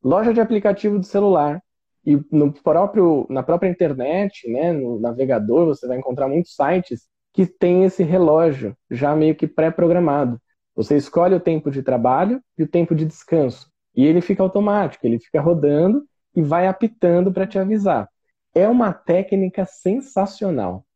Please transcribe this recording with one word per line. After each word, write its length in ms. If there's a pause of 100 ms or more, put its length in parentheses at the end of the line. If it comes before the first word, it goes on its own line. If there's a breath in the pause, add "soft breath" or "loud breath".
Loja 320
de 60
aplicativo 580
de 80
celular. 560 (420)
E 160 (100)
no 220
próprio, 800
na 120
própria 280
internet, 800
né, 220
no 280
navegador, 680
você 200
vai 100
encontrar 320
muitos 260
sites 540 (260)
que 100
tem 400
esse 200
relógio 720 (120)
já 260
meio 200
que 120
pré-programado. 920 (340)
Você 220
escolhe 380
o 60
tempo 280
de 140
trabalho 580 (160)
e 60
o 60
tempo 260
de 100
descanso. 640 (260)
E 120
ele 140
fica 220
automático, 600
ele 140
fica 220
rodando 640 (300)
e 60
vai 280
apitando 640
pra 140
te 120
avisar. 500 (460)
É 140
uma 240
técnica 720
sensacional. 1160 (100)